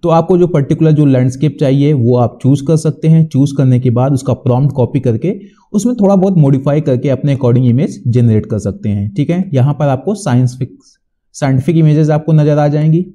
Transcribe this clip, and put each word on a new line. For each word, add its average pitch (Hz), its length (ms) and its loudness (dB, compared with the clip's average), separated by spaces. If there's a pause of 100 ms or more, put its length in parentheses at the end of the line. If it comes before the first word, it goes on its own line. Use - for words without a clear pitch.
तो 170 60 0
आपको 170 280 2
जो 175 100 2
particular 156 440 0
जो 147 140 2
landscape 131 540 0
चाहिए 139 340 0
वो 123 240 2
आप 117 240 -2
choose 131 240 0
कर 160 120 0
सकते 156 300 -2
हैं। 160 200 4
Choose 139 300 -2
करने 127 220 2
के 127 120 0
बाद 127 220 0
उसका 127 220 -2
prompt 127 400 -2
copy 127 240 -2
करके 131 340 -4 (400)
उसमें 226 220 -2
थोड़ा 196 200 2
बहुत 190 220 2
modify 143 440 2
करके 135 280 -2
अपने 139 260 -2
according 123 300 0
image 123 420 0
generate 113 380 2
कर 110 140 -6
सकते 101 300 -6
हैं, 101 240 -4
ठीक 143 160 -4
है। 180 240 -2
यहाँ 135 200 2
पर 143 140 -2
आपको 139 280 -4
science 127 420 -2
फिक-, - 400 -14 (380)
scientific 135 420 -2
images 156 320 2
आपको 151 240 -2
नज़र 151 240 2
आ 147 100 0
जाएंगी। 156 340 0 (120)